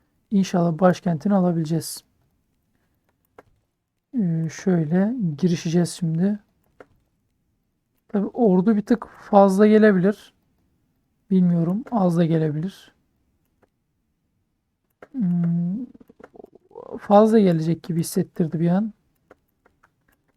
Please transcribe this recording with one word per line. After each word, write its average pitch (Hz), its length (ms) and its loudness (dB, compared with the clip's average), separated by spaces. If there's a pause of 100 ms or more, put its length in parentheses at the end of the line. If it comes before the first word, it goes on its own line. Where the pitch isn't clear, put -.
(300)
İnşallah 175 480 0
başkentini 180 560 0
alabileceğiz. 170 680 -2 (2250)
Ee, 165 320 -2
şöyle 180 640 -2 (240)
girişeceğiz 170 520 -2
şimdi. 175 480 -4 (1700)
Tabii 202 180 -4
ordu 208 500 2
bir 208 60 -2
tık - 260 -2
fazla 196 580 4
gelebilir. 208 680 2 (960)
Bilmiyorum, 180 600 0
az 185 260 0
da 175 80 2
gelebilir. 156 680 -4 (2250)
Hmm, 175 720 -4 (1120)
fazla 214 400 4
gelecek 170 440 0
gibi 165 180 -4
hissettirdi 165 600 -6
bir 170 80 0
an. 208 240 -2 (1400)